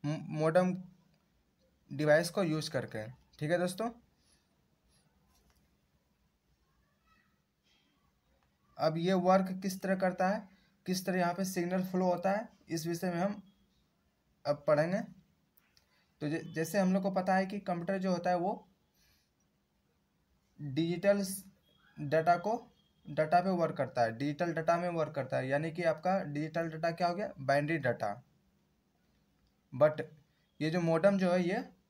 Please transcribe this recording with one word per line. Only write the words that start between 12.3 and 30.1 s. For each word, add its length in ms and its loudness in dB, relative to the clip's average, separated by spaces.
है, 160 -2
इस 180 -4
विषय 240 -2
में 100 -2
हम 200 -4
अब 220 -2
पढ़ेंगे। 320 2
तो 80 -2
जै-, 140 -4
जैसे 240 0
हम 140 4
लोग 100 2
को 80 0
पता 240 2
है 100 4
कि 140 -6
कंप्यूटर 400 -4
जो 120 0
होता 180 0
है 80 2
वो 140 0
डिजिटल 640 0
स-, 200 -8
डेटा 400 4
को, 300 -4
डेटा 360 2
पे 80 0
वर्क 280 0
करता 240 -2
है, 160 4
डिजिटल 360 -2
डेटा 240 2
में 120 -2
वर्क 260 -2
करता 220 -4
है, 100 -2
यानी 240 0
कि 120 -6
आपका 400 0
डिजिटल 460 -4
डेटा 220 -2
क्या 160 -2
हो 80 0
गया, 240 -6
बाइनरी 380 2
डेटा। 320 -2
But 280 4